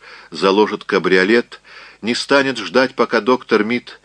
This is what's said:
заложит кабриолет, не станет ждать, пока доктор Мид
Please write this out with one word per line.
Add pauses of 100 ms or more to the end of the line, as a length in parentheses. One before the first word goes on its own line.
(280)
заложит
кабриолет, (400)
не
станет
ждать,
пока
доктор
Мид